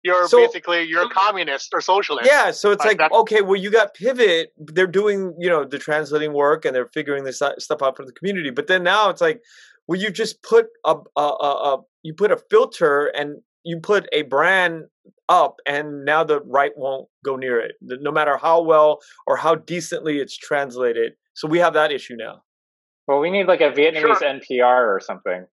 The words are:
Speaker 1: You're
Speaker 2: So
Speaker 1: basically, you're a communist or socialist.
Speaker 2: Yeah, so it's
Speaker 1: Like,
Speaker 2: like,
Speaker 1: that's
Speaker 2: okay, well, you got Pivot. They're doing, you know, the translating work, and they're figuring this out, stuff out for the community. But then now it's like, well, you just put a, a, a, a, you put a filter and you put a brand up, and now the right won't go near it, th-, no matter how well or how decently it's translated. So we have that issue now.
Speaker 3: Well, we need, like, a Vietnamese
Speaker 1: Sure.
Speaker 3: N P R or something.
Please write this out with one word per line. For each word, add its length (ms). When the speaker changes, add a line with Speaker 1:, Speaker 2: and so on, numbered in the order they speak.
Speaker 1:
You're 240
Speaker 2:
So 100
Speaker 1:
basically, 460
you're 220
a 20
communist 640
or 80
socialist. 480
Speaker 2:
Yeah, 240
so 180
it's 140
Speaker 1:
Like, 160
Speaker 2:
like, 100
Speaker 1:
that's 120
Speaker 2:
okay, 200
well, 140
you 160
got 220
Pivot. 640
They're 300
doing, 540
you 80
know, 160
the 140
translating 540
work, 320
and 100
they're 200
figuring 300
this 180
out, 180
stuff 220
out 140
for 80
the 80
community. 380
But 180
then 160
now 260
it's 100
like, 200
well, 100
you 120
just 340
put 220
a, 100
a, 40
a, 300
a, 80
you 100
put 160
a 100
filter 560
and 100
you 160
put 320
a 100
brand 600
up, 280
and 380
now 180
the 180
right 360
won't 320
go 100
near 240
it, 140
th-, 120
no 120
matter 240
how 260
well 380
or 100
how 200
decently 640
it's 180
translated. 760
So 140
we 100
have 160
that 160
issue 260
now. 260
Speaker 3:
Well, 100
we 120
need, 180
like, 120
a 120
Vietnamese 460
Speaker 1:
Sure. 60
Speaker 3:
N 220
P 140
R 340
or 60
something. 520